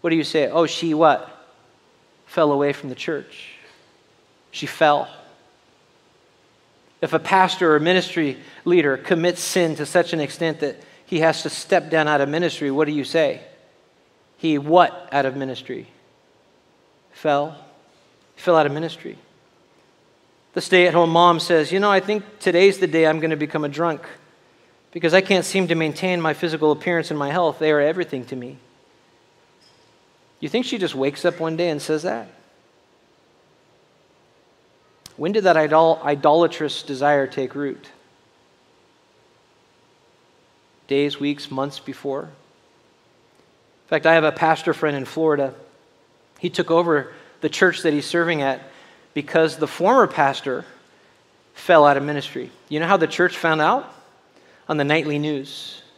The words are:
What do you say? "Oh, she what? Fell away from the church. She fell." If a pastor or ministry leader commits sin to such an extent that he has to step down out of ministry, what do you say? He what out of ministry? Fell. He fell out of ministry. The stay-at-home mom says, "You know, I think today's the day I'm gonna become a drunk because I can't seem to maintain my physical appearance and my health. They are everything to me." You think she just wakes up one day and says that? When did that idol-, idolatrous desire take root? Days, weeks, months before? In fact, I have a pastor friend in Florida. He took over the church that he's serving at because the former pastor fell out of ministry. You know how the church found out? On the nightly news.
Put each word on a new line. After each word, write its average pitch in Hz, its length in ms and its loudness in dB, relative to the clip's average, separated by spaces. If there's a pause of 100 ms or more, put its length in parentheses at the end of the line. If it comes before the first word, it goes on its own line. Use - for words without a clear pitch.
What 170 100 -2
do 165 60 0
you 156 80 -2
say? 143 240 -2
"Oh, 156 180 0
she 165 280 -4
what? 151 360 2 (960)
Fell 151 240 0
away 143 220 0
from 143 160 -10
the 127 80 -12
church. - 560 -10 (960)
She - 160 -10
fell." 147 420 2 (1900)
If 160 120 -4
a 160 60 2
pastor 185 560 2
or 147 60 4
ministry 165 580 0 (260)
leader 156 320 2
commits 170 460 -2
sin 165 340 -2
to 147 80 -6
such 170 280 0
an 165 80 -2
extent 156 400 -6
that 143 160 -6 (280)
he 165 160 -4
has 160 220 0
to 151 80 -8
step 165 400 -2
down 156 180 2
out 147 140 2
of 139 60 -2
ministry, 156 420 -4
what 147 160 0
do 151 60 -6
you 143 120 -4
say? 151 380 -2 (960)
He 160 200 0
what 156 540 2
out 139 140 0
of 131 100 -6
ministry? 127 520 -10 (1200)
Fell. 147 460 -2 (800)
He - 40 -20
fell 170 160 2
out 156 80 6
of 143 80 -2
ministry. 156 460 -10 (1400)
The 175 60 -4
stay-at-home 175 500 4
mom 170 300 6
says, 156 320 0
"You 190 60 0
know, 202 120 2
I 196 100 4
think 202 240 -4 (140)
today's 196 400 4
the 185 80 0
day 160 200 2
I'm 160 140 2
gonna 160 160 -2
become 151 280 -4
a 147 40 -4
drunk 151 320 -4 (920)
because 160 200 0
I 185 80 8
can't 190 240 0
seem 190 240 -2
to 165 60 0
maintain 165 460 -2
my 160 120 -2
physical 156 400 0
appearance 160 380 -2
and 156 80 -4
my 143 120 -4
health. 165 280 0
They 156 120 0
are 147 100 4
everything 151 460 -2
to 135 100 -10
me." 127 200 -14 (1800)
You 151 80 -8
think 233 160 -2
she 247 140 -6
just 175 160 -4
wakes 135 300 -4
up 170 140 0
one 160 180 -4
day 175 120 -2
and 147 140 -6
says 156 220 -4
that? 208 240 -8 (3000)
When 156 140 -6
did 208 140 0
that 175 120 6
idol-, 160 460 4
idolatrous 151 800 0
desire 139 460 0
take 131 260 -8
root? 139 320 -8 (3000)
Days, 143 320 -2
weeks, 143 320 -6
months 139 260 -8
before? 139 440 -10
In - 1700 -20
fact, 160 180 0
I 165 80 6
have 160 100 4
a 151 80 2
pastor 160 420 0
friend 147 220 -2
in 135 80 -6
Florida. 143 500 -2 (840)
He 175 100 -4
took 165 180 -4
over 165 440 0 (300)
the 156 60 -2
church 175 340 0
that 160 100 2
he's 147 140 -2
serving 170 360 -2
at 135 180 -2 (520)
because 147 460 -2
the 156 100 4
former 214 400 4
pastor 139 560 -2 (880)
fell 160 320 6
out 143 100 6
of 139 60 -2
ministry. 139 480 -8 (180)
You 151 120 -4
know 170 80 -2
how 196 80 4
the 160 100 2
church 175 300 -2
found 160 240 0
out? 208 340 0 (720)
On 151 100 -4
the 143 60 0
nightly 147 360 0
news. 147 600 -8 (160)